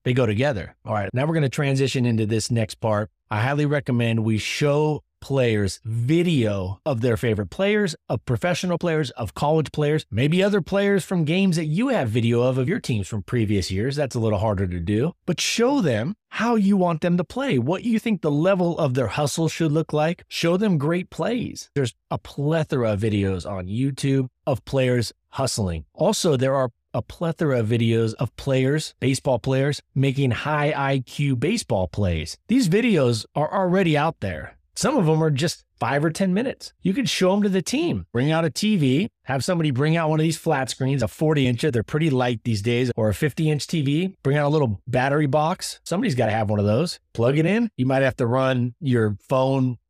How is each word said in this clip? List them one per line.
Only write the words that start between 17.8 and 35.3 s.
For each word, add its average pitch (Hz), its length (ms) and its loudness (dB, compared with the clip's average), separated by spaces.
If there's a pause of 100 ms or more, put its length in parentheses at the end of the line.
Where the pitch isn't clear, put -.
you 220 160 0
think 214 240 -2
the 156 80 0
level 175 480 2
of 139 160 0
their 127 140 0
hustle 151 400 -2
should 160 240 -2
look 160 200 -2
like. 156 360 0
Show 170 280 0
them 196 220 2
great 170 320 -2
plays. 208 640 -6
There's 131 220 -2 (160)
a - 60 -4
plethora 143 760 -2
of 98 80 0
videos 98 440 0
on 95 220 -8
YouTube 131 600 -2 (180)
of 135 180 -2
players 123 480 0 (180)
hustling. 95 540 -4 (100)
Also, 175 420 2
there 131 180 0
are 131 160 0 (240)
a 120 80 -2
plethora 156 560 -2
of 113 80 0
videos 113 540 2
of - 160 -4
players, 135 640 0
baseball 131 400 0
players, 135 420 -2 (140)
making 135 340 2
high 147 460 -2
I 139 240 0
Q 139 340 -4
baseball 120 540 -2
plays. 85 580 -2
These 240 220 2
videos 160 680 2
are 151 180 -2
already 180 440 2
out 151 240 -2
there. 90 340 -8 (200)
Some 294 220 0
of 190 100 2
them 156 180 4
are 160 80 2